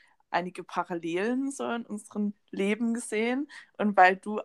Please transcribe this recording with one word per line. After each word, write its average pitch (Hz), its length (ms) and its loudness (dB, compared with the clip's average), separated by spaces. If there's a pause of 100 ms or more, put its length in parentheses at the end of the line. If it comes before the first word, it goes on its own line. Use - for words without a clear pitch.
(320)
einige 180 320 -2
Parallelen 185 880 -2
so 247 200 -4
in 233 140 -4
unserem 208 480 -4 (180)
Leben 214 420 0
gesehen. 240 560 -2 (280)
Und 208 200 2
weil 185 200 8
du 208 280 -4